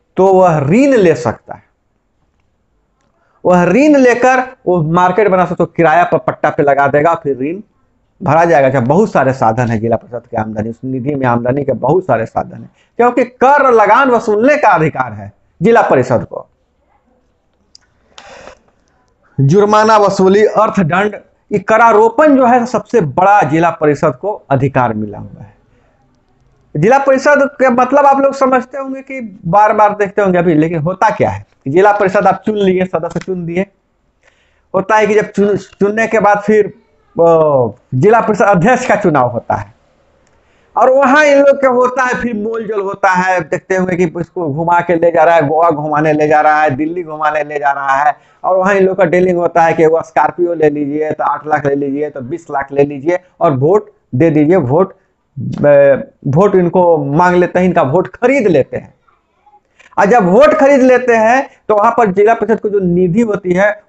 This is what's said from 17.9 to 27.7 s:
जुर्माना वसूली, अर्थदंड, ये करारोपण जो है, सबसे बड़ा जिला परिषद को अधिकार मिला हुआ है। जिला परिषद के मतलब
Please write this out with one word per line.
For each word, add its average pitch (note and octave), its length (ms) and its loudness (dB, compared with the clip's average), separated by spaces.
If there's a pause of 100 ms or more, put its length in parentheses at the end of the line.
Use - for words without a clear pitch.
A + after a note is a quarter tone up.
जुर्माना G#3 580 4
वसूली, G3 480 2
अर्थदंड, G3 720 0 (360)
ये G3+ 80 -2
करारोपण A3+ 760 2
जो C4 100 2
है, A#3+ 200 2
सबसे A3 360 -2
बड़ा F#3 400 2
जिला E3 280 0
परिषद D3+ 420 -2 (100)
को G3+ 280 -8
अधिकार C3 440 -2
मिला G#2+ 240 -8
हुआ G#2+ 240 -18
है। - 180 -20 (1200)
जिला A3 220 2
परिषद C#4 500 0 (100)
के B3+ 100 2
मतलब B3+ 360 2